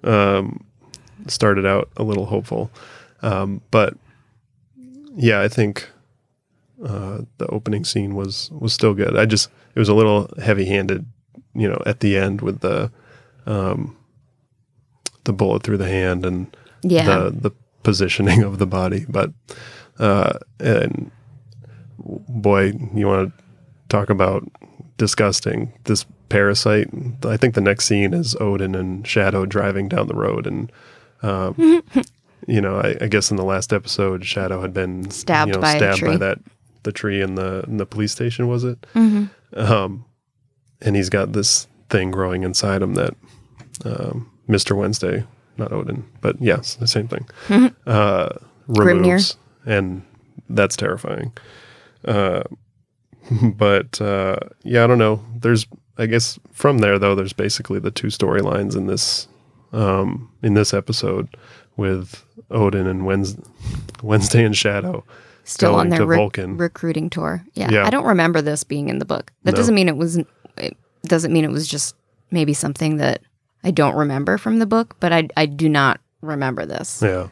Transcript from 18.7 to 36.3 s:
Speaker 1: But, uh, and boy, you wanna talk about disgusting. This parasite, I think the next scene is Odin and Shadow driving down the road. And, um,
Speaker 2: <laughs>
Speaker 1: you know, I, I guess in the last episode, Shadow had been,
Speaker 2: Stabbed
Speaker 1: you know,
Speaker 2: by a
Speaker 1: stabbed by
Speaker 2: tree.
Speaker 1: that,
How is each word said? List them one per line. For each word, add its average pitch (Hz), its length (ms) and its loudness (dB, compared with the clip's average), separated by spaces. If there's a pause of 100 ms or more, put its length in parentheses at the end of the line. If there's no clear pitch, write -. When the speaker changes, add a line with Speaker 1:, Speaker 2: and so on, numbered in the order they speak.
Speaker 1:
But, - 220 -2 (680)
uh, 101 400 2 (220)
and - 500 0 (880)
boy, 101 760 0 (200)
you 104 140 0
wanna 95 260 2 (560)
talk 101 220 0
about 95 320 2 (540)
disgusting. 110 760 0 (120)
This 107 200 -2 (240)
parasite, 104 600 2 (340)
I 110 140 -2
think 117 180 2
the 107 60 2
next 101 240 2
scene 101 280 2
is 160 280 -2
Odin 98 340 -2
and 92 320 -6
Shadow 98 380 2
driving 98 420 -2
down 104 200 -2
the - 80 -6
road. - 300 -2
And, 107 240 -6 (540)
um, 104 580 2 (340)
Speaker 2:
<laughs> - 320 -20
Speaker 1:
you 113 120 2
know, 98 220 0
I, 107 180 0
I - 80 -2
guess 101 240 2
in 104 60 0
the 95 80 -2
last 95 260 -2
episode, 95 540 -2
Shadow 92 360 -4
had 92 120 -6
been, 92 360 -6
Speaker 2:
Stabbed 151 400 -2
Speaker 1:
you 98 60 0
know, 92 60 0
Speaker 2:
by 151 140 2
a - 20 0
Speaker 1:
stabbed 98 240 2
by 101 60 0
Speaker 2:
tree. 95 100 2
Speaker 1:
that, 95 220 -2 (440)